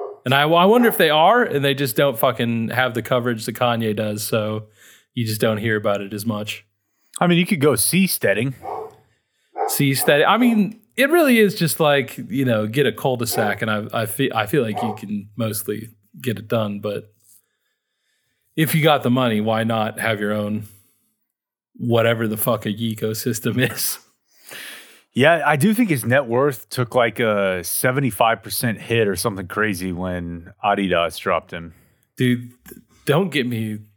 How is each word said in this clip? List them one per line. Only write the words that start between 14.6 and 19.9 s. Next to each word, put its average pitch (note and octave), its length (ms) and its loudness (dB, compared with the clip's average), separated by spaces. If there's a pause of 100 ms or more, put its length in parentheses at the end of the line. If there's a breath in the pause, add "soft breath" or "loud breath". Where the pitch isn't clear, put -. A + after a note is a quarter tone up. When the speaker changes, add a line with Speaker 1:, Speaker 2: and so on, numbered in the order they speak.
Speaker 1:
like A2 200 -4
you A2 140 -4
can G2+ 420 -8
mostly A2 520 -6 (320)
get A2 160 -4
it A2 100 -14
done. G#2 320 -4
But G#2 340 -8 (1400)
if D#3 200 2
you D3 80 2
got D3+ 200 6
the B2 60 2
money, A#2+ 320 2
why A2 220 0
not A2 360 -2